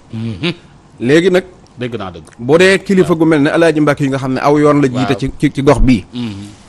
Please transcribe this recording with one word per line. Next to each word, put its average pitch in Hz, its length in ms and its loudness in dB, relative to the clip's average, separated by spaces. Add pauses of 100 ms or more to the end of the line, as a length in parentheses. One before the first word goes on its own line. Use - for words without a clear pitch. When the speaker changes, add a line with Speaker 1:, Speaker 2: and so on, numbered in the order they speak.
(120)
Speaker 1:
Mhm. 113 400 -6 (480)
Speaker 2:
Léegi 160 300 2
nag 180 140 0 (340)
Speaker 1:
Dégg 120 160 -10
naa 98 160 -10
dëgg. 85 140 -16 (160)
Speaker 2:
boo 127 180 2
dee 185 240 4
kilifa 180 320 -2
Speaker 1:
Waaw. 160 40 -2
Speaker 2:
gu 165 80 2
mel 160 160 2
ne 151 80 2
Alaaji 160 300 2
Mbàkke 147 220 0
yi 135 60 0
nga 135 100 -4
xam 131 140 -6
ne 131 80 -4
aw 147 180 2
yoon 147 240 4
la 139 60 2
jiite 127 260 -2
Speaker 1:
Waaw. - 60 -6
Speaker 2:
ci, 131 180 -4
ci, 147 140 -2
ci 139 100 -6
gox 139 160 4
bii. 117 340 2
Speaker 1:
Mhm. 104 440 -10 (120)